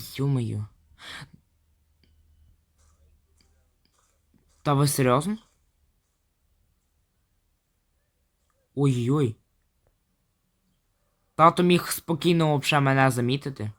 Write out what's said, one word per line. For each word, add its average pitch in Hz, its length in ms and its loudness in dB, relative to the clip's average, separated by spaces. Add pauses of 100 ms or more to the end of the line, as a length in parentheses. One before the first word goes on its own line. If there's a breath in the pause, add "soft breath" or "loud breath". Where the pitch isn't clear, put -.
(140)
йо-моє. 120 500 -4 (4000 loud breath)
Та 147 120 0
ви 143 140 2
серйозно? 143 500 0 (3250)
Ой-ой. 131 600 0 (2000)
Тато 165 280 4
міг 180 280 2
спокійно 165 580 0
вообще 147 320 0
мене 135 300 4
замітити. 120 680 -4